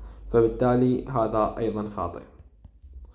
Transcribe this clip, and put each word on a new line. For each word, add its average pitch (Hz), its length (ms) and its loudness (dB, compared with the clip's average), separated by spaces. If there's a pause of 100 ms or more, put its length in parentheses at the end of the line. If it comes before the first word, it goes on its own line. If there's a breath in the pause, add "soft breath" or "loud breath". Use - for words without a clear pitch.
(280 loud breath)
فبالتالي 123 800 4
هذا 110 500 0
أيضًا 104 300 -4
خاطئ. 92 340 -8 (920 soft breath)